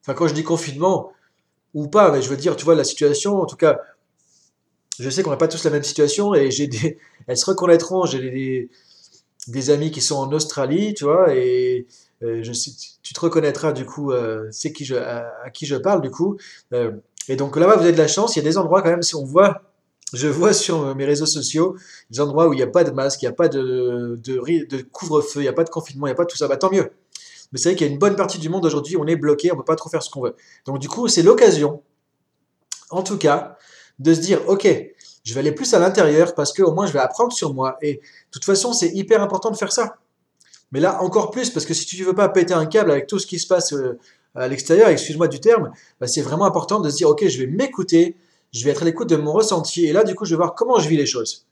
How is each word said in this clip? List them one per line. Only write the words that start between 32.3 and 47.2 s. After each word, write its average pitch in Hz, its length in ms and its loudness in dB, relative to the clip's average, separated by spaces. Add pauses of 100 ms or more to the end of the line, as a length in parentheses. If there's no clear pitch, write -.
en 185 140 -4
tout 190 160 -6
cas, - 380 0 (420)
de 147 120 4
se 160 100 4
dire, 180 260 0
ok, 196 200 2 (560)
je 110 120 -10
vais 135 60 -2
aller 147 100 0
plus 202 240 -4
à 180 40 6
l'intérieur 170 540 4
parce 143 180 -2
que 190 120 2
au 165 80 6
moins 185 160 -2
je 151 60 -6
vais 143 60 0
apprendre 240 320 0
sur 156 220 -4
moi. 131 300 -4
Et 147 140 -2
de - 340 -20
toute - 140 -12
façon, 196 280 0
c'est 170 160 0
hyper 196 320 2
important 190 300 -2
de 202 60 -8
faire 196 140 -4
ça. 240 260 -4 (760)
Mais 135 80 -4
là, 185 240 0
encore 202 260 0
plus, 254 220 -4
parce - 160 -6
que 165 80 -4
si - 100 -6
tu 185 180 -10
veux 185 120 0
pas 202 140 2
péter 180 260 2
un 160 100 2
câble 156 240 2
avec 139 160 2
tout 196 140 -4
ce - 80 -8
qui 175 100 -8
se - 80 -6
passe, 175 280 0
euh, 127 260 -4 (360)
à 127 120 -4
l'extérieur, 165 420 6
excuse-moi 156 380 0
du 139 120 -4
terme, 214 320 4 (280)
bah, 127 60 -6
c'est 139 160 -4
vraiment 165 240 -2
important 190 340 0
de 160 120 -2
se 143 60 -6
dire, 165 120 4
OK, 151 180 4